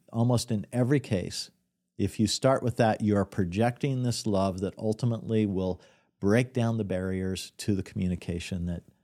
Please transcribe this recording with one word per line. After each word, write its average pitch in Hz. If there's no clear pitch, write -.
almost 117
in 107
every 123
case, 90
if 101
you 110
start 131
with 120
that, 110
you 104
are 101
projecting 117
this 123
love 98
that 92
ultimately 110
will 92
break 120
down 117
the 110
barriers 95
to -
the 95
communication 90
that, 87